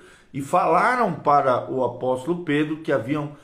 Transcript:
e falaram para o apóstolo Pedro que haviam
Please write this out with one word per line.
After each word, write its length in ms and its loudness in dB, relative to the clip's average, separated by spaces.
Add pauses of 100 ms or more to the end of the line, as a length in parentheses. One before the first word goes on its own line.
(340)
e 80 -6
falaram 720 2
para 560 2
o 120 -2
apóstolo 640 -2
Pedro 380 -2
que 100 -2
haviam 400 -2 (120)